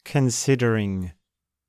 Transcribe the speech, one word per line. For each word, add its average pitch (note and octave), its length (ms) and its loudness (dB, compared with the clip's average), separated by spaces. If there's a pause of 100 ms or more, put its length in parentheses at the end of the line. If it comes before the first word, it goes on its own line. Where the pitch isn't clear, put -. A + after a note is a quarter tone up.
considering A2+ 1080 0 (580)